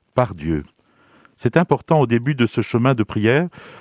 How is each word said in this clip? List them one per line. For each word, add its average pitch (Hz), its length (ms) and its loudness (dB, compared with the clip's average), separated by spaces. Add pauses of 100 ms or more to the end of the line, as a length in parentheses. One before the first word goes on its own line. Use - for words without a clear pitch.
(160)
par 120 180 0
Dieu. 78 300 -4 (720)
C'est - 220 -2
important 160 420 2
au 135 80 2
début 120 280 0
de 120 100 2
ce - 160 -4
chemin 123 320 0
de 107 100 -2
prière 123 460 0 (320)